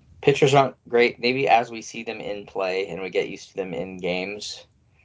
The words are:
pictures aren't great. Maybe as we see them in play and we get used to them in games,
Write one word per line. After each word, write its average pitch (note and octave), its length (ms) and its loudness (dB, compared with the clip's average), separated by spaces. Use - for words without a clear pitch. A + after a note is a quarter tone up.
pictures C#3 320 4
aren't C3+ 220 4
great. A#2+ 320 4
Maybe B2+ 280 0
as A#2 240 4
we A2+ 100 -10
see A#2 220 -12
them A2 180 -8
in G2+ 240 -8
play F#2+ 420 -2
and E2+ 140 -8
we F#2 80 -6
get F2+ 200 0
used F#2+ 200 -14
to - 60 -18
them F#2+ 180 -6
in F#2 240 -6
games, F#2 680 -6